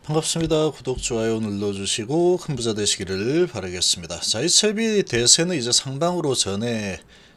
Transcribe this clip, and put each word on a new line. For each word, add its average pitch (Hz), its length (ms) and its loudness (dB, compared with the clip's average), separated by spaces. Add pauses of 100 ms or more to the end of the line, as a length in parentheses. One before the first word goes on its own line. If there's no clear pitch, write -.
반갑습니다. 156 600 2
구독, - 320 -4
좋아요 113 360 0
눌러주시고 107 1000 0
큰 151 180 -4
부자 117 160 0
되시기를 104 720 0
바라겠습니다. 90 720 -4
자, - 200 -2
이채비 214 640 2
대세는 165 520 4
이제 120 160 -2
상방으로 147 640 0
전에 104 640 -2 (380)